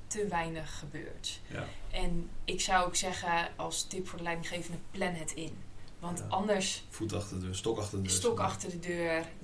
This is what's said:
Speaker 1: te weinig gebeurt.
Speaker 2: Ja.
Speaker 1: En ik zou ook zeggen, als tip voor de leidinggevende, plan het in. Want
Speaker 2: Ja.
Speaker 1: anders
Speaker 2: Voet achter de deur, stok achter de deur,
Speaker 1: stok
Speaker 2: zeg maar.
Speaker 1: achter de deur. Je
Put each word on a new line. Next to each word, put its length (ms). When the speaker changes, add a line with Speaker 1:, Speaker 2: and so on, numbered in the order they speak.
Speaker 1:
te 220
weinig 500
gebeurt. 680
Speaker 2:
Ja. 180
Speaker 1:
En 380
ik 160
zou 260
ook 100
zeggen, 600
als 260
tip 260
voor 100
de 60
leidinggevende, 540
plan 240
het 180
in. 240
Want 200
Speaker 2:
Ja. 100
Speaker 1:
anders 640
Speaker 2:
Voet 220
achter 260
de 60
deur, 100
stok 240
achter 180
de 60
deur, 100
Speaker 1:
stok 180
Speaker 2:
zeg 80
maar. 80
Speaker 1:
achter 240
de 80
deur. 400
Je 60